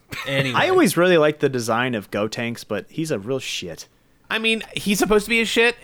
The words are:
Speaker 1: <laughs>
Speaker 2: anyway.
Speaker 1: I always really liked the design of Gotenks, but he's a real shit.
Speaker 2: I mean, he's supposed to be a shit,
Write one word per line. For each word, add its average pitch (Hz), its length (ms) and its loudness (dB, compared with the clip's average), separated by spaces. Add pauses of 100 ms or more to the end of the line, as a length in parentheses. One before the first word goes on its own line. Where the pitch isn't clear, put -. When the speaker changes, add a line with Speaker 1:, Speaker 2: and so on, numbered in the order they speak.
Speaker 1:
<laughs> - 220 -12
Speaker 2:
anyway. 135 300 -2
Speaker 1:
I 262 120 2
always 349 280 4
really 175 220 6
liked 151 220 2
the 143 80 4
design 120 480 -2
of 101 160 -8
Gotenks, 113 540 -4
but 101 220 -6
he's 156 220 -6
a 120 80 -2
real 127 220 -6
shit. - 480 -10 (400)
Speaker 2:
I 214 120 -2
mean, 226 220 0 (120)
he's 190 240 -2
supposed 208 280 2
to - 20 -8
be 226 120 2
a 226 40 2
shit, 233 400 2